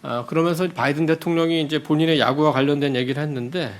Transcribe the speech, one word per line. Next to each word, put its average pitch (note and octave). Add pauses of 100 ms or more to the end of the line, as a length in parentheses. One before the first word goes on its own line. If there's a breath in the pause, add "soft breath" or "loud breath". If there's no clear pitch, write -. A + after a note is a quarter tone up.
아, A#2+
그러면서 E3+
바이든 C#3+
대통령이 E3
이제 D3
본인의 D#3
야구와 C#3
관련된 C#3
얘기를 C3
했는데 C3+